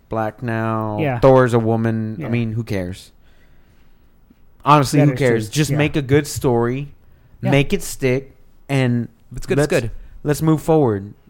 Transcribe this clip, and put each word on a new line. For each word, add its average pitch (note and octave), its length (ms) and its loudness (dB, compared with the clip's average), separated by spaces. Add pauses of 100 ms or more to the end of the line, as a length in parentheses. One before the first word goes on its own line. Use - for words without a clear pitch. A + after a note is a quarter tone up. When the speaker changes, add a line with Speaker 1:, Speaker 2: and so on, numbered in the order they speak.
Speaker 1:
black A2 340 -6
now. A2+ 560 -4
Speaker 2:
Yeah. C3 220 -4
Speaker 1:
Thor's C3 320 6
a A#2+ 60 4
woman. A2+ 640 -2
I - 20 -10
Speaker 2:
Yeah. - 80 -8
Speaker 1:
mean, A#2 220 -2
who A2 120 -6
cares? F#2 480 -8 (1500)
Honestly, C#3+ 360 4
Speaker 2:
That C#3 80 6
Speaker 1:
who C#3 40 2
Speaker 2:
is - 60 -6
Speaker 1:
cares? A#2 300 0
Speaker 2:
true. - 40 -20
Speaker 1:
Just C#3+ 180 0
Speaker 2:
Yeah. C#3+ 60 -2
Speaker 1:
make D3+ 200 0
a D3+ 60 -2
good C#3+ 240 2
story, B2+ 680 -2 (480)
Speaker 2:
Yeah. B2+ 80 -2
Speaker 1:
make C#3 240 2
it G3 80 -2
stick, C3+ 520 -4 (340)
and B2 400 0 (280)
Speaker 3:
It's - 100 -8
good, C#3 120 -2
it's D3 140 0
Speaker 1:
let's, D3 100 2
Speaker 3:
good. A2+ 80 -6 (320)
Speaker 1:
let's D3 200 -2
move D#3 200 2
forward. A2 520 0 (160)